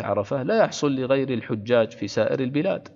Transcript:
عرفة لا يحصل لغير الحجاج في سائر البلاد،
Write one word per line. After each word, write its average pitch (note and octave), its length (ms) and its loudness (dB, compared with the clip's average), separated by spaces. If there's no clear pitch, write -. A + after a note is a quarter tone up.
عرفة G2+ 420 -2
لا G#3 160 0
يحصل D3 360 2
لغير C3+ 360 0
الحجاج A2+ 640 0
في G#2+ 160 -8
سائر A#2 320 0
البلاد، C3 560 -2